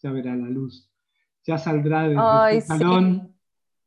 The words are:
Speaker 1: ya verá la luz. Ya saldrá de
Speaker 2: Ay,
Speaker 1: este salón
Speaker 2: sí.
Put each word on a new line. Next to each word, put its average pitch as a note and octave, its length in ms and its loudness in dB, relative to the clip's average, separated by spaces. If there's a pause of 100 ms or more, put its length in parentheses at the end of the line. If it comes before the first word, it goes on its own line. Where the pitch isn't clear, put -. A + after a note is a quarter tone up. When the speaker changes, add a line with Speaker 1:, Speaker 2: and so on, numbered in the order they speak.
Speaker 1:
ya C#3 100 -10
verá B2+ 240 -8
la B2 140 -8
luz. C3 420 -10 (540)
Ya D#3+ 140 -4
saldrá D#3 500 -2
de D3+ 100 0
Speaker 2:
Ay, A3 380 4
Speaker 1:
este A3 100 -4
salón F3+ 540 2
Speaker 2:
sí. - 120 -20 (540)